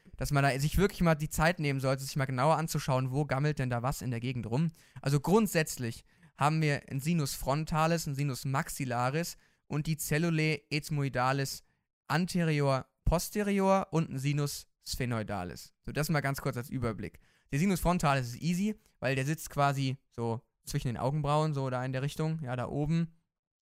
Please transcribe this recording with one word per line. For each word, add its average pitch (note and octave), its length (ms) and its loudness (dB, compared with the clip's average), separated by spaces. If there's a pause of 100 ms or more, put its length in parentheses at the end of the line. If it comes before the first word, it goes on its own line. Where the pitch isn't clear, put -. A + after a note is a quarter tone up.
(160)
dass B2+ 140 -4
man C#3 140 4
da C3+ 140 2
sich D3 200 2
wirklich F#3+ 240 2
mal E3 120 6
die D3+ 140 -2
Zeit D#3+ 300 2
nehmen C#3 220 0
sollte, C3+ 240 0
sich C3+ 120 -8
mal C3+ 80 2
genauer C3+ 320 2
anzuschauen, C#3 540 0
wo C#3+ 160 0
gammelt C#3+ 320 0
denn B2+ 100 0
da A#2+ 140 0
was C#3 200 -2
in B2+ 80 -4
der A#2 100 -4
Gegend B2 260 -4
rum. D3 240 0 (320)
Also C#3+ 180 2
grundsätzlich D#3+ 840 2 (340)
haben D#3 240 4
wir D3 280 0
ein C3+ 100 -4
Sinus D3+ 340 0
frontalis, D#3+ 720 0
ein C#3+ 80 -4
Sinus C#3 320 -2
maxillaris C3+ 880 -2 (300)
und D3 220 -2
die D#3 100 -2
Cellulae D#3 720 0
ethmoidalis C#3 920 -2 (440)
anterior, D3+ 800 2 (180)
posterior G3 840 2
und D#3+ 200 2
ein C3 80 -6
Sinus C#3+ 480 -2 (200)
sphenoidalis. G#2+ 880 -4 (100)
So, A#2+ 80 -8
das D3+ 160 -2
mal D3+ 140 2
ganz - 180 -2
kurz C3 160 -4
als B2 140 -8
Überblick. A2+ 480 -6 (340)
Der C#3 60 0
Sinus F3+ 220 2
frontalis C#3+ 480 2
ist A#2+ 120 -10
easy, F3+ 340 0 (260)
weil C3 160 0
der C3 100 0
sitzt D#3+ 240 -4
quasi C#3 480 0 (140)
so A#2 280 -4 (240)
zwischen C#3+ 240 -4
den A2+ 80 -2
Augenbrauen, D3 560 0
so C3+ 160 -2
da B2+ 160 -4
in C3 80 -4
der C3 100 -2
Richtung, D#3 400 -2
ja, B2 140 -4
da B2 120 -4
oben. D#3+ 460 0 (500)